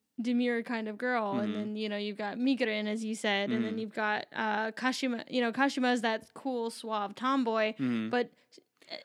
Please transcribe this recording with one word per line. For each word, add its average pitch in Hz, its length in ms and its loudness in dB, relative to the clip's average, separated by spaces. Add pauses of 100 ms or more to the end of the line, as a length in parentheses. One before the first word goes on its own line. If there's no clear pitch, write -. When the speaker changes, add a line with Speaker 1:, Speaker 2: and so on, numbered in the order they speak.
(200)
Speaker 1:
demure 240 420 2
kind 226 240 -4
of 214 120 -8
girl. 233 400 0
And 214 100 0
Speaker 2:
Mm-hmm. 208 100 -2
Speaker 1:
then, 214 180 -4
you 214 120 -4
know, 208 80 -2
you've 208 220 -4
got 208 180 -4
Mikurin, 226 500 2
as 220 160 -2
you 220 120 -2
said, 202 360 2
and 233 140 2
then 220 60 -2
Speaker 2:
Mm-hmm. 220 80 -2
Speaker 1:
you've 220 160 -6
got, 214 320 0 (100)
uh, 220 360 0
Kashima. 247 580 0
You 247 100 2
know, 240 120 2
Kashima 254 420 4
is 226 80 0
that 220 320 0
cool, 240 360 -2
suave 208 440 -4
tomboy, 226 680 2
Speaker 2:
Mm-hmm. 117 300 0
Speaker 1:
but, - 200 2 (600)
uh, - 120 -12